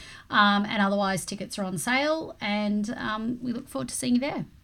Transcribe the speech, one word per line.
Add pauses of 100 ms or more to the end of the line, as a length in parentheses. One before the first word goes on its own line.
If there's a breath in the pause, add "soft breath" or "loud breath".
(300 loud breath)
Um,
and
otherwise,
tickets
are
on
sale,
and,
um,
we
look
forward
to
seeing
you
there. (180)